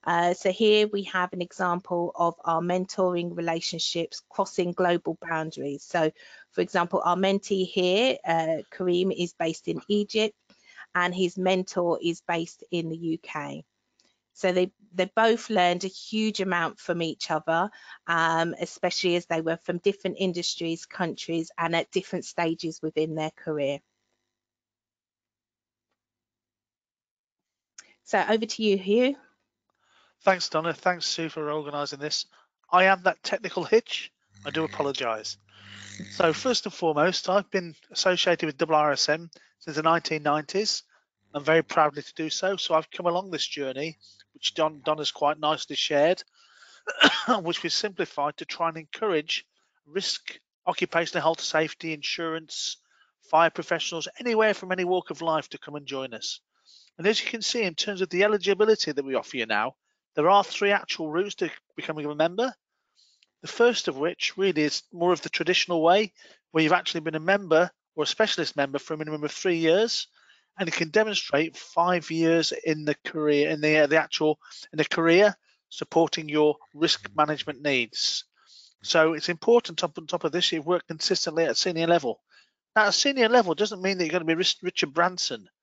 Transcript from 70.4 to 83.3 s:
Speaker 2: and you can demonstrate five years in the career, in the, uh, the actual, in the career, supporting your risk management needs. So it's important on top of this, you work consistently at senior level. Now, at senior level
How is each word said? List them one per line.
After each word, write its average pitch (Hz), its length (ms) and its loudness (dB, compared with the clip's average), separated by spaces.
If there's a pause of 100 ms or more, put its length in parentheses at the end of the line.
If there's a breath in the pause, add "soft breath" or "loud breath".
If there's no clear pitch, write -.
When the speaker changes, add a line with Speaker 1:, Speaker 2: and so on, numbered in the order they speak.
Speaker 2:
and 190 80 -2
you 160 40 -4
can 165 200 -2
demonstrate 185 640 0
five 175 540 0
years 165 420 2 (100)
in 156 220 -2
the 151 180 0
career, 151 460 2
in 156 100 -2
the, 151 200 4
uh, 147 80 6
the 156 100 4
actual, 156 400 0 (340 loud breath)
in 151 60 -10
the 151 80 2
career, 175 500 4 (340)
supporting 160 600 0
your 151 280 4 (180)
risk 160 420 -2
management 147 460 -2
needs. 127 640 -2 (580 soft breath)
So 160 300 4
it's 156 160 -6
important 185 540 2
on 165 220 -6
top 170 200 -6
of 147 60 0
this, 175 200 0
you 165 100 -2
work 170 260 -2
consistently 165 580 -2
at 131 120 0
senior 165 300 0
level. 151 340 2 (540 soft breath)
Now, 214 100 6
at 202 80 2
senior 269 360 2
level 220 260 4